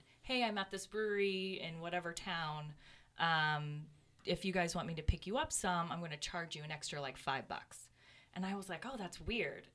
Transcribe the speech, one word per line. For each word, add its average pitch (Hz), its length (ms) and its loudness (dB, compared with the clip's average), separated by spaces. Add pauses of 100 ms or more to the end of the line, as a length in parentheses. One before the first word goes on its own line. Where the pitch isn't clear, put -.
(220)
"Hey, 254 200 2
I'm 214 140 2
at 196 140 0
this 190 160 -4
brewery 196 760 2
in 165 180 -6
whatever 170 340 -2
town. 151 580 -2 (460)
Um, 151 640 4 (420)
if 175 200 2
you 190 80 2
guys 170 220 4
want 170 140 0
me 165 60 -2
to 160 80 -4
pick - 240 2
you 202 100 0
up 320 160 0
some, 175 400 2
I'm 165 80 -2
gonna 156 160 -4
charge 165 400 -6
you 147 60 -8
an 151 80 -8
extra, 147 300 -4
like, 131 180 -4
five 135 300 0
bucks." - 400 -8 (440)
And 185 140 -2
I 196 80 -2
was 185 160 -6
like, 165 160 -6
"Oh, 269 100 -4
that's 185 240 -6
weird." 175 540 -2